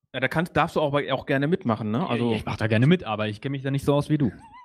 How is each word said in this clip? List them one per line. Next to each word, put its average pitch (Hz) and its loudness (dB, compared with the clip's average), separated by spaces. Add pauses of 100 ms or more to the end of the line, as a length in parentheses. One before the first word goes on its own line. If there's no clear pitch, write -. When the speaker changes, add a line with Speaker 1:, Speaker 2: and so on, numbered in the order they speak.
(160)
Speaker 1:
Ja, 127 -4
da 127 0
kannst, 165 -2
darfst 156 2
du 175 0
auch, 143 0
auch 135 -2
gerne 143 0
mitmachen, 110 -2
ne? 123 -2
Also 120 0
Speaker 2:
Ich 107 -4
mach - -6
da 107 0
gerne 113 4
mit, 175 4
aber 107 -4
ich 107 -6
kenn 135 -6
mich 135 -6
da 135 -4
nicht 139 -2
so 143 4
aus 143 0
wie 151 0
du. 131 2 (340)